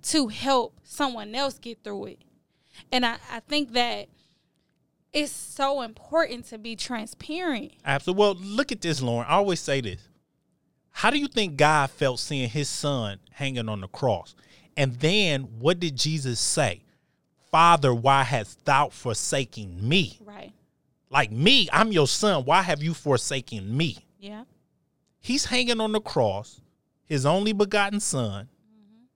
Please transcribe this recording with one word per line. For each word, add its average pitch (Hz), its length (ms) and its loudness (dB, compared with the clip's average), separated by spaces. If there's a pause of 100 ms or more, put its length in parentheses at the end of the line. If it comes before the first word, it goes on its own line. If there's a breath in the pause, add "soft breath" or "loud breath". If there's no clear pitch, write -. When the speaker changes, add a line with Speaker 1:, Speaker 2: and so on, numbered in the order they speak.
Speaker 1:
to 285 260 0
help 247 540 0
someone 226 520 -6
else 269 240 -4
get 233 240 -14
through 202 220 -10
it. - 140 -16 (720 soft breath)
And 247 140 2
I, 233 100 -2 (140)
I 233 100 -12
think 285 320 -4
that 233 360 -2 (1040)
it's 294 180 -2
so 277 480 -2
important 247 680 -2
to 226 120 -16
be 226 180 -10
transparent. 247 960 -6 (100)
Speaker 2:
Absolutely. 165 380 -2
Well, 202 140 6
look 196 380 -4
at 214 100 -8
this, 151 180 -2
Lauren. 120 260 -2
I 147 80 2
always 180 260 2
say 139 200 -2
this. 98 260 -10 (840)
How - 200 2
do 294 80 0
you 285 100 -2
think 185 280 -2
God 147 340 6
felt 131 300 0
seeing 131 300 -4
his 143 180 -4
son 113 520 -4 (100)
hanging 127 400 -6
on 104 100 -6
the 98 80 -12
cross? 101 460 -2 (420 soft breath)
And 131 200 0
then 156 460 2 (180)
what 175 200 2
did 156 160 -2
Jesus 135 440 -2
say? 110 420 0 (680)
"Father, 160 420 6
why 135 300 4
hast 117 400 -4
thou 143 240 4
forsaken 110 1000 -6
me?" 160 320 0
Speaker 1:
Right. 208 320 -20 (580)
Speaker 2:
Like, 135 200 2
me, 180 420 4
I'm 220 200 2
your 156 160 4
son. 175 360 2
Why 165 180 4
have 156 200 -2
you 165 100 -2
forsaken 123 840 -2
me? 147 220 -2 (200)
Speaker 1:
Yeah. 208 240 -16 (800)
Speaker 2:
He's 262 240 -2
hanging 247 360 0
on 214 120 0
the 214 80 0
cross, 107 600 -2 (460)
his 139 180 -2
only 196 280 2
begotten 202 480 0
son, 110 480 -4 (240)
Speaker 1:
Mm-hmm. 214 320 -20 (120)